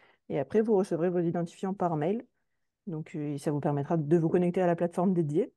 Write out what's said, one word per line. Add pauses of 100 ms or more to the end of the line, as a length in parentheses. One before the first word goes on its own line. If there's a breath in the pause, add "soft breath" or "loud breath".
(280 soft breath)
Et
après,
vous
recevrez
vos
identifiants
par
mail. (640)
Donc,
euh,
ça
vous
permettra
de
vous
connecter
à
la
plateforme
dédiée